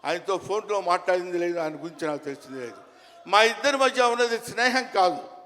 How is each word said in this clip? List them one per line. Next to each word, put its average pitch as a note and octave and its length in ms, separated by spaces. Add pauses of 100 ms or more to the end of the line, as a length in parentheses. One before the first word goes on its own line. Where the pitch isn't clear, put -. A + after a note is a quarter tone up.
ఆయనతో E3+ 340
ఫోన్లో G3+ 420 (120)
మాట్లాడింది F3+ 460
లేదు, F3 200
ఆయన D#3 260
గురించి E3 240
నాకు D3 200
తెలిసింది C3+ 320
లేదు. A#2 200 (460)
మా G3 160
ఇద్దరి A#3 340
మధ్య B3+ 260 (120)
ఉన్నది A#3 240 (120)
స్నేహం B3 340 (100)
కాదు F#3 280 (240)